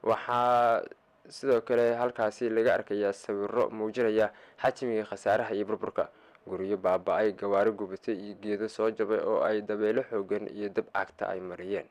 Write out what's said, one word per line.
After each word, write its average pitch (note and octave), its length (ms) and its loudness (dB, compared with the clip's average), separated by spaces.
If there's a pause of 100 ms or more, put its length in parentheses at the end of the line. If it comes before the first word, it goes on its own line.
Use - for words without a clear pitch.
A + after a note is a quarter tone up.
Waxaa A#2+ 800 4 (460)
sidoo B2+ 320 2
kale A#2+ 340 4
halkaasi A#2+ 560 0
laga A2+ 240 4
arkayaa G2+ 380 0
sawirro G2+ 580 -2
muujinaya A2 600 0 (280)
xajmiga A#2+ 480 0
khasaaraha G2+ 480 0
iyo G2+ 120 -2
burburka. - 420 -2 (400)
Guryo F#2+ 320 -4
baaba'ay, F#2 560 2
gawaari G2+ 400 2
gubatay G2 380 -6
iyo G2+ 260 -10
geedo G#2 280 -4
soo A2 220 0
jabay G#2+ 300 0
oo G2+ 240 0
ay G#2+ 160 0
dabeelo G#2+ 460 0
xooggan G2+ 420 -4
iyo G#2 240 -6
dab A2 220 -2
cagta - 340 -4
ay F#2+ 120 -4
mariyeen. F3+ 500 -6